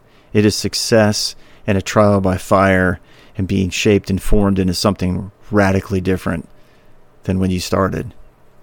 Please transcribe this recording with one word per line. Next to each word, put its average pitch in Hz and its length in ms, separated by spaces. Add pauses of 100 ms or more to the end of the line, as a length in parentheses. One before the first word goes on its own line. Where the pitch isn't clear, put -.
(320)
It 107 120
is 104 100
success - 800 (320)
and 98 120
a 92 40
trial 104 380
by 92 160
fire 95 640 (380)
and 95 100
being 95 220
shaped 101 400
and 95 100
formed 98 380
into 92 160
something 92 580 (180)
radically 98 500
different 90 480 (720)
than 92 160
when 92 120
you 90 100
started 92 520 (500)